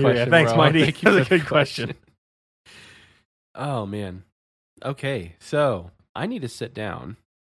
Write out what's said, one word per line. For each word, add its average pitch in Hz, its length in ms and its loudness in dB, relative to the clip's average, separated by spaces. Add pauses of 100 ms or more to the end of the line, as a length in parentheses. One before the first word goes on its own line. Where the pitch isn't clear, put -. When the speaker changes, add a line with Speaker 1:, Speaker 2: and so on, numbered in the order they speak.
Speaker 1:
Yeah, - 80 2
Speaker 2:
question, 120 220 0
Speaker 1:
thanks, 156 220 6
Speaker 2:
bro. 135 60 4
Speaker 1:
Mighty. 156 260 4
Speaker 2:
Thank - 180 -4
you - 80 6
for 202 60 6
Speaker 1:
That's 175 100 4
a - 40 -6
Speaker 2:
the 185 100 4
Speaker 1:
good 143 80 -8
question. 135 380 0
Speaker 2:
question. - 100 -10 (1600)
Oh 127 300 -6
man. 98 360 -8 (600)
Okay, 131 560 -6
so 117 500 -2 (240)
I 147 120 -6
need 226 160 -8
to 120 60 -8
sit - 260 -12
down, 101 420 -10 (260)